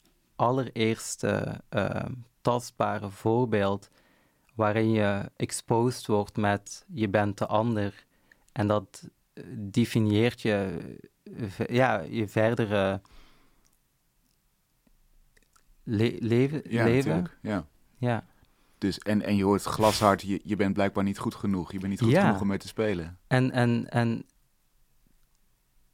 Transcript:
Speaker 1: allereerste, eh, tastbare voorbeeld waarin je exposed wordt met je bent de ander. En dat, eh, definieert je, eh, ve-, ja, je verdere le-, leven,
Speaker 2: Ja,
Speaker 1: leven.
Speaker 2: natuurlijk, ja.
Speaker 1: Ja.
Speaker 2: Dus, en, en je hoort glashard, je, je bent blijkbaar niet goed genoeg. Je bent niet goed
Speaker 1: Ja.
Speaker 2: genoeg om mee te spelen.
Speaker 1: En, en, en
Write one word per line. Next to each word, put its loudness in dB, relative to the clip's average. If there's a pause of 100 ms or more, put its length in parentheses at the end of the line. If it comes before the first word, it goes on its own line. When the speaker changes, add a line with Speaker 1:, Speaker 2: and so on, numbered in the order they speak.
(360)
Speaker 1:
allereerste, -2
eh, -2 (360)
tastbare -2
voorbeeld 0 (640)
waarin 2
je 0
exposed -2
wordt 0
met -2
je 0
bent 0
de -2
ander. -2 (480)
En -2
dat, -2 (240)
eh, -18 (120)
definieert 2
je, -2 (440)
eh, -10
ve-, -6
ja, 2
je -4
verdere 2 (2750)
le-, 0
leven, 2
Speaker 2:
Ja, 0
Speaker 1:
leven. 4
Speaker 2:
natuurlijk, -2
ja. -4 (320)
Speaker 1:
Ja. -2 (520)
Speaker 2:
Dus, -2
en, 0
en 0
je 4
hoort 4
glashard, 4
je, -4
je -4
bent 0
blijkbaar 0
niet -2
goed -4
genoeg. -4
Je -8
bent -4
niet -4
goed 4
Speaker 1:
Ja. 6
Speaker 2:
genoeg 2
om -2
mee 0
te -10
spelen. -4
Speaker 1:
En, 2
en, 0
en 0 (1700)